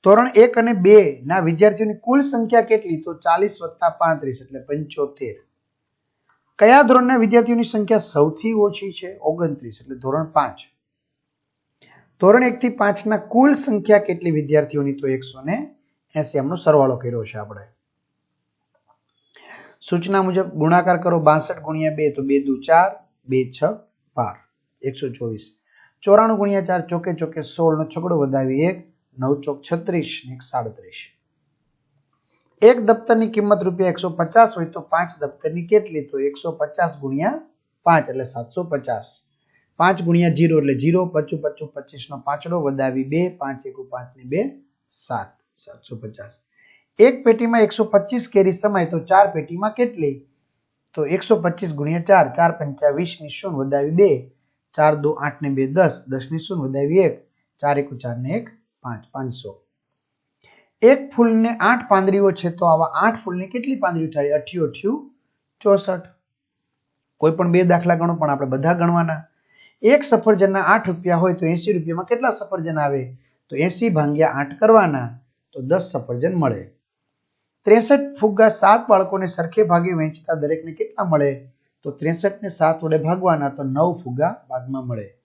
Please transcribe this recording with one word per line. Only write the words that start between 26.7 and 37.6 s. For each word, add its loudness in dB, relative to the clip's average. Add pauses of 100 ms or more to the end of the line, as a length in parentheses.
ચોકે -6
ચોકે -6
સોળ, 0
નો -2
છગડો -4
વધાવી 0
એક, -4 (240)
નવ -2
ચોક -10
છત્રીસ -6
ને -16
એક -20
સાડત્રીસ. -10 (1600)
એક 8
દફતરની 2
કિંમત 0
રૂપિયા 0
એકસો -6
પચાસ 2
હોય -4
તો -12
પાંચ -2 (100)
દફતરની -8
કેટલી? 0
તો -8
એકસો -6
પચાસ -4
ગુણ્યા -4 (420)